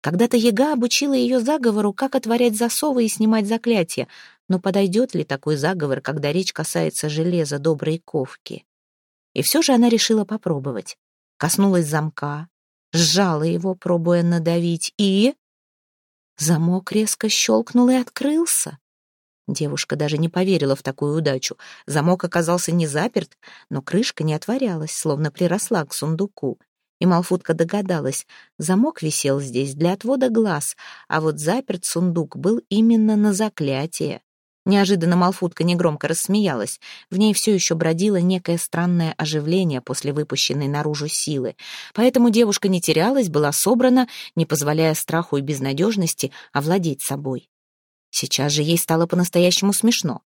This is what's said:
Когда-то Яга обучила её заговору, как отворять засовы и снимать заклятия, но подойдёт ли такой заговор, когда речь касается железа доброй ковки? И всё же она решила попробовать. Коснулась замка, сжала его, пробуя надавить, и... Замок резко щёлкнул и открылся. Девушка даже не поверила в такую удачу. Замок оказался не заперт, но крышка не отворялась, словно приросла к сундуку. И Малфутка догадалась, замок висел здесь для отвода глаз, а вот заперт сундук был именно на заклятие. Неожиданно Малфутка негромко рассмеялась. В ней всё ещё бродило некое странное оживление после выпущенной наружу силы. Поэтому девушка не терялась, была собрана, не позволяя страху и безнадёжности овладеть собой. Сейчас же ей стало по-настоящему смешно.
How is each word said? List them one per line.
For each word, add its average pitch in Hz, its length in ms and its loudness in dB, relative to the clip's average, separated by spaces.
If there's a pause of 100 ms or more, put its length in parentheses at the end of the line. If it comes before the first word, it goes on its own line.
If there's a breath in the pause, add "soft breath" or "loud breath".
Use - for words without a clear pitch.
Когда-то 202 340 0
Яга 240 380 2
обучила 269 400 0
её 247 260 2
заговору, 220 540 0
как 269 220 -4
отворять 233 420 2
засовы 240 480 0
и 208 40 0
снимать 220 380 0
заклятия, 214 600 -2 (420 loud breath)
но 185 100 2
подойдёт 196 540 0
ли 160 100 -2
такой 147 340 -4
заговор, 147 440 -2
когда 147 300 -4
речь 180 220 -2
касается 160 540 -4
железа 156 520 -2
доброй 160 440 -2
ковки? - 600 -8 (680)
И 127 100 -2
всё - 180 2
же 285 120 2
она 240 160 6
решила 220 360 2
попробовать. 143 720 -6 (400)
Коснулась 180 480 2
замка, 151 600 -4 (440)
сжала 165 520 2
его, 175 320 -2
пробуя 175 480 0
надавить, 170 760 0
и... 202 380 2 (1000)
Замок 170 540 0
резко 214 380 -2
щёлкнул 233 600 2
и 254 60 4
открылся. 302 840 -2 (680)
Девушка 147 480 -4
даже 147 220 -2
не 165 120 0
поверила 170 460 0
в - 80 -20
такую 147 340 -4
удачу. 139 400 -2 (280 loud breath)
Замок 160 380 0
оказался 175 480 -2
не 170 160 2
заперт, 156 500 -4 (320 loud breath)
но 143 120 -6
крышка 170 420 -2
не 156 100 0
отворялась, 180 580 -4
словно 151 400 -2
приросла 180 540 -2
к - 80 -14
сундуку. 160 680 -4 (420)
И 180 60 2
Малфутка 175 480 0
догадалась, 170 720 -2 (320 loud breath)
замок 190 420 0
висел 143 400 0
здесь 135 320 -4
для 165 200 0
отвода 254 360 0
глаз, 214 480 0 (300 loud breath)
а 160 120 0
вот 156 200 -2
заперт 180 440 -2
сундук 170 540 -2
был 202 320 0
именно 220 460 4
на 208 180 4
заклятие. 156 880 -4 (460)
Неожиданно 185 480 4
Малфутка 180 480 0
негромко 170 440 0
рассмеялась. 160 720 -2 (300 loud breath)
В 185 80 -4
ней 214 160 4
всё 208 220 2
ещё 170 200 0
бродило 165 420 0
некое 175 420 0
странное 170 580 0
оживление 156 640 0
после 139 320 -4
выпущенной 143 540 -2
наружу 147 400 -2
силы. 135 480 -4 (400 loud breath)
Поэтому 240 340 4
девушка 208 380 2
не 185 120 2
терялась, 185 500 2
была 147 220 2
собрана, 254 560 4 (280 loud breath)
не 165 100 2
позволяя 156 480 0
страху 160 440 -2
и 139 40 0
безнадёжности 147 880 -2 (220 loud breath)
овладеть 160 480 0
собой. 139 480 -6 (600)
Сейчас 135 400 -2
же 151 100 0
ей 165 160 2
стало 165 300 0
по-настоящему 180 680 2
смешно. 202 560 0